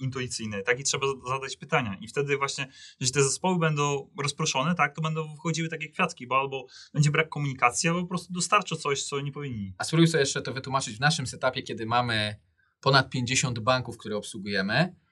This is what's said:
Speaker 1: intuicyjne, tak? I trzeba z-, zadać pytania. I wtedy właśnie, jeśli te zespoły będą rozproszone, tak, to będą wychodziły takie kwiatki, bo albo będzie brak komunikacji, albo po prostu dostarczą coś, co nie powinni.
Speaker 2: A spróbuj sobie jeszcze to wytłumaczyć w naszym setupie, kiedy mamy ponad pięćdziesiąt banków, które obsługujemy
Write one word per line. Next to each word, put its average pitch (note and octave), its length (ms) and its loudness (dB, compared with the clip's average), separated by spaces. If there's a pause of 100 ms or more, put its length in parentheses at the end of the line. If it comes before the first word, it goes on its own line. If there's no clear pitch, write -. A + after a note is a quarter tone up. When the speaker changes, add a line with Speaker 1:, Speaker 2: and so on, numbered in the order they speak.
Speaker 1:
intuicyjne, B2 600 -4
tak? B2 180 2
I C#3 40 -8
trzeba C#3 220 0
z-, B2 220 -4
zadać C3 280 -4
pytania. B2+ 440 -2
I A2 80 -12
wtedy C#3+ 280 0
właśnie, C#3 320 -4 (320)
jeśli B2+ 140 0
te C#3+ 80 6
zespoły F3+ 360 2
będą D3 520 2 (120)
rozproszone, D3 520 0
tak, D3 200 2
to - 80 -6
będą D#3 320 -4
wychodziły D#3+ 340 -4
takie D#3 200 -10
kwiatki, - 380 -4
bo C3 140 2
albo C3+ 260 -4 (280)
będzie D3+ 160 4
brak D#3+ 180 2
komunikacji, C#3 600 0
albo F3 140 0
po F3 60 -6
prostu F3+ 240 -6
dostarczą F3+ 440 0
coś, C#3+ 280 -2
co C#3+ 160 -4
nie C#3+ 120 -6
powinni. A2+ 460 -8
Speaker 2:
A - 60 -4
spróbuj E3 240 6
sobie D#3+ 120 2
jeszcze C#3 220 0
to B2+ 100 -6
wytłumaczyć B2+ 440 -4
w A2+ 40 -12
naszym D3 260 2
setupie, - 360 -2
kiedy A2+ 240 -6
mamy A#2+ 280 2 (680)
ponad C#3 300 4
pięćdziesiąt B2+ 480 0
banków, A#2+ 400 0
które - 180 -6
obsługujemy G2+ 800 -2 (180)